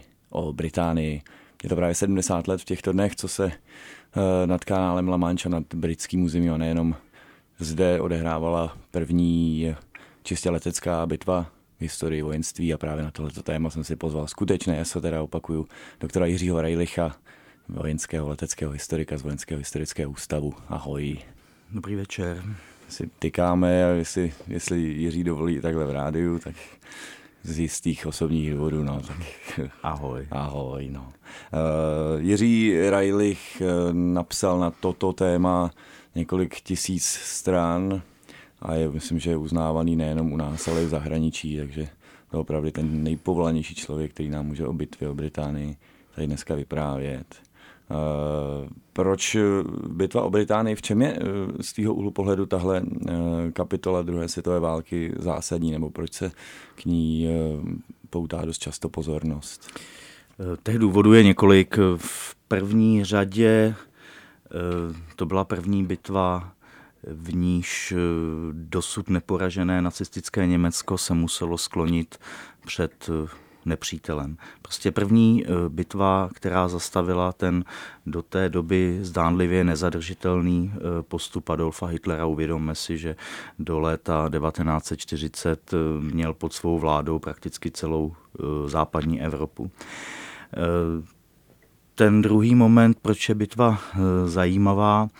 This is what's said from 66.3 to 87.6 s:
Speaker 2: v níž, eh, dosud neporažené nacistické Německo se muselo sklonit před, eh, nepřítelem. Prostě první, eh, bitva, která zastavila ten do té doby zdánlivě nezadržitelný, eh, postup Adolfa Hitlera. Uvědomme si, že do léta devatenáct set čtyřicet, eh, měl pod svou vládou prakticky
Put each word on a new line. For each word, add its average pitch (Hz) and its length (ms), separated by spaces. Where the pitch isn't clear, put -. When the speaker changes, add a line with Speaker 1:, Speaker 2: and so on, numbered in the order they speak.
Speaker 2:
v 82 320
níž, 90 560
eh, 92 60
dosud 82 580
neporažené 90 720
nacistické 90 640
Německo 87 500
se - 160
muselo 85 440
sklonit 82 600
před, - 440
eh, 80 180
nepřítelem. 78 720
Prostě - 300
první, 113 540
eh, - 40
bitva, 95 640
která 90 340
zastavila 90 640
ten 90 300
do 82 160
té 92 280
doby 90 520
zdánlivě 90 600
nezadržitelný, 87 1120
eh, - 40
postup - 480
Adolfa 80 360
Hitlera. 82 400
Uvědomme 78 500
si, 85 220
že 80 180
do 78 200
léta 80 500
devatenáct 78 560
set 78 120
čtyřicet, 78 760
eh, 78 280
měl 80 320
pod - 200
svou 85 260
vládou 76 400
prakticky - 520